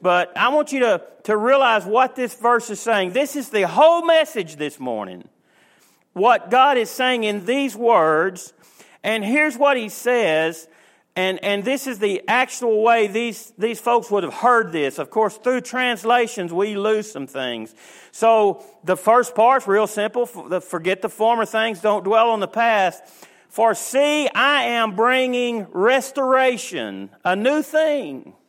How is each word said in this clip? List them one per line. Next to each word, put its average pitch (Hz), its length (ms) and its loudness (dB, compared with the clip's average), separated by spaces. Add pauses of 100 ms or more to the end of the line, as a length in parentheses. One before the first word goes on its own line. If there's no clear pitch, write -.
but 175 380 0
I 233 120 2
want 294 200 0
you 269 100 -4
to, 208 220 2 (220)
to 214 120 0
realize 233 480 2
what 254 300 0
this 247 200 -6
verse 233 360 0
is 202 80 -8
saying. 196 360 -2
This 277 200 -2
is 285 140 -8
the 202 180 0
whole 311 360 4
message 285 540 0
this 147 220 -8
morning. 104 500 -8 (840)
What 202 400 2
God 262 260 4
is 220 100 -2
saying 254 360 -2
in 208 220 -4
these 262 280 -2
words, 185 760 0 (500)
and 214 220 -4
here's 269 340 0
what 285 180 2
he 226 120 -6
says, 165 800 0 (460)
and, 185 300 -4
and 202 180 -2
this 254 240 -4
is 240 120 -8
the 202 280 -2
actual 233 560 0
way 226 240 4
these, 220 520 -6
these 220 200 -4
folks 233 320 0
would 202 140 0
have 143 80 -6
heard 226 400 2
this. 143 260 -2
Of 147 120 -8
course, 220 260 -2
through 247 240 -2
translations, 233 920 -2
we 208 200 -2
lose 214 380 -2
some 139 140 -10
things. 120 480 -8 (380)
So 220 520 2 (180)
the 180 140 -2
first 240 380 2
part's 247 320 4
real 202 200 2
simple. 214 360 -4
F-, 190 260 -10
the, 175 140 -4
"Forget 180 400 -4
the 220 80 -6
former 226 340 0
things, 220 380 -4
don't 214 200 0
dwell 220 280 2
on 220 100 -2
the 185 80 -4
past. 214 540 0 (480)
For 220 240 2
see, 294 600 0
I 277 280 2
am 226 340 -2
bringing 247 720 0
restoration," 226 1400 0 (160)
a 180 100 0
new 269 240 0
thing. 294 720 -4 (160)